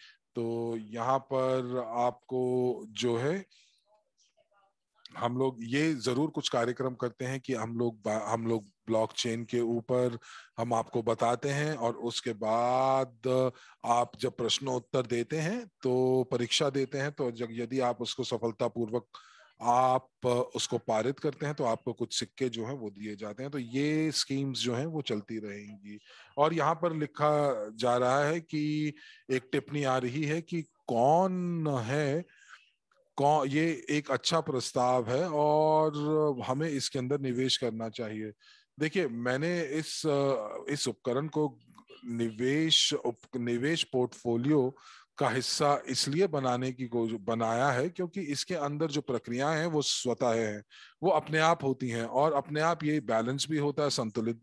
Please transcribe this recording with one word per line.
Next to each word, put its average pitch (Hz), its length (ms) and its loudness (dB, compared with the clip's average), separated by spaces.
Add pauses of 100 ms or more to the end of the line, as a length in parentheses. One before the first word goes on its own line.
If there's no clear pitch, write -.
(340)
तो 117 420 -2
यहाँ 113 420 0
पर 131 680 0
आपको 123 1000 0
जो 117 280 0
है, 160 280 -2 (1700)
हम 120 200 -2
लोग 131 220 0
ये 143 340 0
जरूर 127 360 0
कुछ - 180 -4
कार्यक्रम 127 460 0
करते 120 300 -6
हैं 131 160 -4
कि 131 140 -4
हम 117 240 -4
लोग 117 260 0
बा-, 107 180 0
हम 113 240 -2
लोग 113 180 2
ब्लॉकचेन 113 800 -2
के 120 160 0
ऊपर 120 580 0 (400)
हम 120 160 0
आपको 113 280 0
बताते 117 460 2
हैं 147 280 0
और 117 180 0
उसके 117 380 -4
बाद 127 1200 2 (320)
आप 120 360 2
जब 127 120 0
प्रश्नोत्तर 127 720 -2
देते 120 300 -2
हैं, 202 300 -2
तो 127 640 2
परीक्षा 123 400 2
देते 135 280 -2
हैं, 143 140 -2
तो 135 180 -2
जब, 117 200 -6
यदि 117 300 -4
आप 120 200 0
उसको 120 240 -4
सफलतापूर्वक 117 840 -2 (560)
आप 127 480 4 (460)
उसको 120 220 -2
पारित 113 400 0
करते 147 280 -4
हैं, 147 80 -2
तो 147 100 -4
आपको 113 280 0
कुछ - 260 -4
सिक्के 127 300 -2
जो 113 180 -6
हैं 135 80 -6
वो 113 160 -8
दिए 104 260 -10
जाते 104 260 -10
हैं। 139 100 -8
तो 147 60 -6
ये 147 520 0
स्कीम्स 135 480 -2
जो 123 160 0
हैं 135 120 -2
वो 160 160 -6
चलती 110 360 -4
रहेंगी। 104 600 -12 (400)
और 160 160 4
यहाँ 156 200 2
पर 160 220 -2
लिखा 147 800 0
जा 120 220 2
रहा 127 280 2
है 160 160 0
कि 151 540 -2 (360)
एक 131 220 -2
टिप्पणी 143 320 -2
आ 131 140 4
रही 127 260 -2
है 156 180 -2
कि 165 200 -4
कौन 170 1080 2
है, 139 560 0 (920)
कौ-, 143 320 4
ये 151 420 0
एक 147 200 0
अच्छा 156 300 0
प्रस्ताव 127 720 0
है 160 200 0
और 156 600 4 (480)
हमें 131 280 -2
इसके 139 300 -2
अंदर 131 220 0
निवेश 127 360 0
करना 113 320 -4
चाहिए। 107 440 -8 (480)
देखिए, 156 280 0
मैंने 131 540 0
इस, 151 440 -4
अ, 139 640 0
इस 147 160 -2
उपकरण 127 400 -2
को 147 300 -2 (480)
निवेश 127 880 2
उप-, - 420 -4
निवेश 120 460 0
पोर्टफोलियो 123 920 2 (420)
का 139 100 2
हिस्सा 139 600 2
इसलिए 147 380 0
बनाने 131 460 0
की 127 140 -8
कोश-, 117 340 0
बनाया 113 500 2
है 131 180 2
क्योंकि 180 320 -6
इसके 147 340 -4
अंदर 147 320 -2
जो 147 140 -2
प्रक्रियाएं 135 580 -2
हैं 165 80 0
वो 151 160 0
स्वतः 123 520 0
हैं, 107 280 -2 (400)
वो 170 80 2
अपने 151 280 2
आप 160 260 4
होती 131 240 -2
हैं 117 160 -2
और 131 280 2
अपने 143 280 -2
आप 165 240 0
ये 151 160 2
बैलेंस 117 500 0
भी 156 80 0
होता 143 240 0
है, 143 80 2
संतुलित 117 520 -2